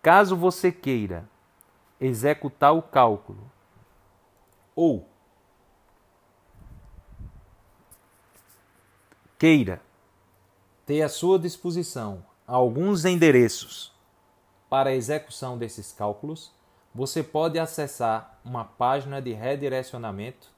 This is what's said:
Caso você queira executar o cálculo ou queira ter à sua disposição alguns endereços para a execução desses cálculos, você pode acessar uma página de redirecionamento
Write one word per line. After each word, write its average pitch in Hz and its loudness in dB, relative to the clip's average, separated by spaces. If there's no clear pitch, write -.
Caso 185 6
você 180 0
queira 104 -6
executar 139 2
o 165 0
cálculo 107 0
ou 156 0
queira 135 4
ter 151 0
à 151 0
sua 180 2
disposição 160 -6
alguns 131 0
endereços 160 4
para 135 0
a 131 0
execução 127 -6
desses 110 -12
cálculos, 123 -8
você 135 -6
pode 156 -2
acessar 139 -6
uma 120 -10
página 135 -4
de 123 -8
redirecionamento 127 -8